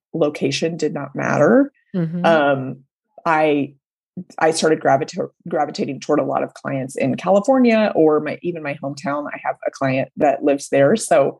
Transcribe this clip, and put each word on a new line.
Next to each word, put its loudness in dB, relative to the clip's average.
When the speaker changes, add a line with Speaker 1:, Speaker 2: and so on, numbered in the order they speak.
Speaker 1:
location -2
did -4
not -10
matter, 2
Speaker 2:
Mm-hmm. -4
Speaker 1:
um, 2
I, 0
I 2
started 2
gravita-, -2
gravitating -4
toward -2
a 0
lot -4
of -8
clients -8
in -2
California 2
or 4
my, -8
even -6
my -6
hometown. -6
I -12
have -4
a -4
client -2
that 2
lives 0
there. 4
So, 2